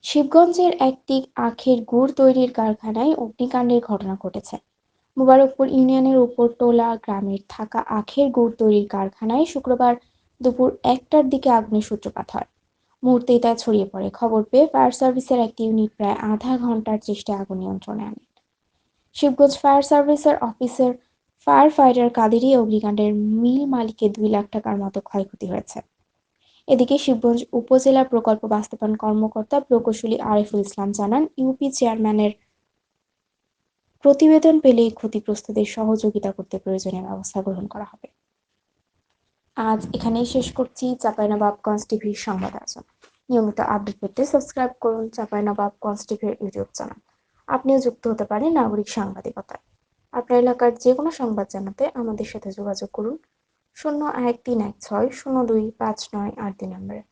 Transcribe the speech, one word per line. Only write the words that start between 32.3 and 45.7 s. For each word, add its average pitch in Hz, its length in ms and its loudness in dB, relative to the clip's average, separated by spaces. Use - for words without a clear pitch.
প্রতিবেদন 311 580 6
পেলেই 233 320 4
ক্ষতিগ্রস্তদের 214 760 -4
সহযোগিতা 214 640 -2
করতে 190 260 -12
প্রয়োজনীয় 190 460 -6
ব্যবস্থা 190 380 -8
গ্রহণ 196 260 -8
করা 208 160 -14
হবে। - 240 -20
আজ 220 380 -2
এখানেই 233 320 -2
শেষ 247 280 -4
করছি 254 420 -6
চাঁপাইনবাবগঞ্জ 208 920 -2
টিভির 214 260 -4
সংবাদ 190 400 -8
আয়োজন। - 280 -16
নিয়মিত 220 300 0
আপডেট 202 400 -4
পেতে 254 260 -4
সাবস্ক্রাইব 269 460 -2
করুন 226 280 -2
চাঁপাইনবাবগঞ্জ 208 960 -6